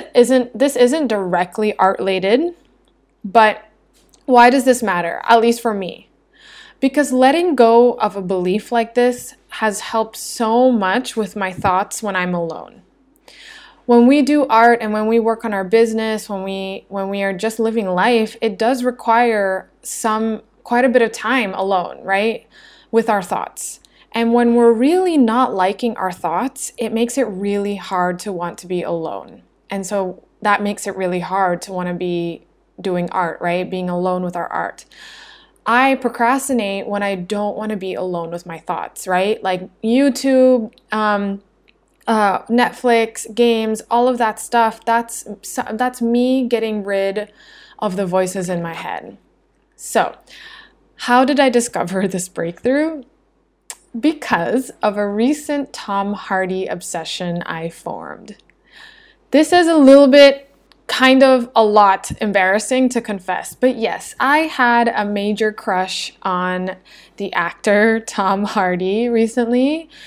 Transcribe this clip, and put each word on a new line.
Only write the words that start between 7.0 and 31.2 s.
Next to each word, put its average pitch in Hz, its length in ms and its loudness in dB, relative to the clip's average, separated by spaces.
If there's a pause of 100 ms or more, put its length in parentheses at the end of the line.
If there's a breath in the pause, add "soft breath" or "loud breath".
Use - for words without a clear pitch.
letting 269 460 4
go 233 380 6
of 196 200 -2
a 202 80 -6
belief 185 480 -2
like 233 240 -2
this 247 400 -2 (140)
has 208 320 -4
helped 220 360 -4
so 240 540 0
much 214 460 -2
with 208 180 -6
my 190 160 -6
thoughts 190 520 -2
when 202 120 -6
I'm 180 200 -2
alone. 165 480 -8 (1040 loud breath)
When 240 200 6
we 285 160 6
do 285 240 2
art 233 340 6
and 214 120 -4
when 214 160 -2
we 226 100 2
work 226 260 0
on 220 100 -4
our 190 100 -2
business, 220 640 0
when 196 160 -8
we, 196 440 -8
when 196 200 -6
we 196 140 -4
are 196 100 -2
just 214 260 -4
living 220 300 -2
life, 220 520 0
it 214 180 -4
does 247 260 0
require 226 840 0 (120)
some, 220 600 -4 (200)
quite 247 220 0
a 269 40 2
bit 233 140 2
of 220 80 0
time 220 440 -4
alone, 185 500 -4
right? 202 420 -2 (460 soft breath)
With 226 160 2
our 208 140 0
thoughts. - 580 -8 (320 soft breath)
And 233 200 0
when 240 220 4
we're 233 180 6
really 320 460 2
not 240 360 2
liking 196 420 -2
our 185 160 -4
thoughts, 180 640 -6
it 220 160 -6
makes 233 260 -2
it 254 60 0
really 202 520 -4
hard 180 440 -4
to 208 120 -10
want 175 260 -8
to 175 100 -18
be 180 140 -4
alone. 139 600 -8 (260)
And 196 160 -6
so 185 380 -6 (200)
that 208 200 0
makes 208 240 -6
it 202 100 -8
really 180 240 -2